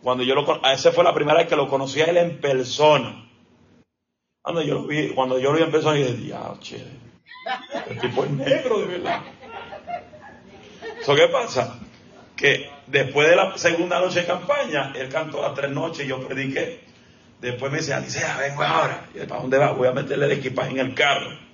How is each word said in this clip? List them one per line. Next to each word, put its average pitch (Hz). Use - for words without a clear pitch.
Cuando 127
yo 127
lo 147
con-, 160
a 135
ese 165
fue 170
la 170
primera 151
vez 170
que 165
lo 139
conocí 135
a 156
él 170
en 170
persona. 131
Cuando 165
yo 143
lo -
vi, 147
cuando 131
yo 135
lo 156
vi 165
en 156
persona, 151
dije, 131
"Diache, -
este -
tipo 120
es 147
negro 170
de -
verdad". 175
So, 143
¿qué 160
pasa? -
Que 135
después 139
de 175
la 190
segunda 170
noche 180
de 170
campaña, 180
él 131
cantó 147
las 139
tres 139
noches 139
y 123
yo 131
prediqué. 135
Después 123
me 156
dice, 139
"Alicia, -
vengo 139
ahora". 156
Y -
yo, 92
"¿Para -
dónde 131
va?". 139
"Voy 127
a 127
meterle 139
el 143
equipaje 131
en 131
el 131
carro". -